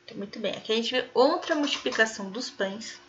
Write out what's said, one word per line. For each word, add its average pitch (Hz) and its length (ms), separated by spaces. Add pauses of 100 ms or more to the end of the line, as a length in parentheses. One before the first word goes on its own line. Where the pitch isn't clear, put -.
Então, - 120
muito 202 220
bem, 202 140
aqui - 180
a 220 60
gente 226 160
vê 254 200
outra 311 440
multiplicação 269 720
dos 233 180
pães. 202 600